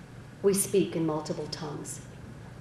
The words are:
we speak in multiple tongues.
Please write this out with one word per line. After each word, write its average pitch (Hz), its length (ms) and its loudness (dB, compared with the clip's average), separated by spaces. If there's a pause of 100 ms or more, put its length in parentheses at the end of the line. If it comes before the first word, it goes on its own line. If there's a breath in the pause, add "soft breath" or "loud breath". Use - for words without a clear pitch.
(440)
we 196 100 8
speak 190 420 4
in 165 120 4
multiple 151 440 -2
tongues. - 500 -6 (600)